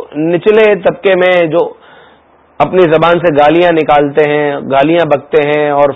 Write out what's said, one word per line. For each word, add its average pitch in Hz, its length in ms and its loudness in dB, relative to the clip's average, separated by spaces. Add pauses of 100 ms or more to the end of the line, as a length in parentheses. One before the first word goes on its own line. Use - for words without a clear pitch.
(240)
نچلے 208 420 0 (200)
طبقے 190 360 -2
میں 180 140 0 (160)
جو 160 140 0 (920)
اپنی 175 320 2
زبان 165 320 2
سے 175 120 0
گالیاں 160 380 2
نکالتے 147 560 0
ہیں، 147 160 -2 (260)
گالیاں 156 400 0
بکتے 147 380 -2
ہیں 151 220 -2
اور 143 240 0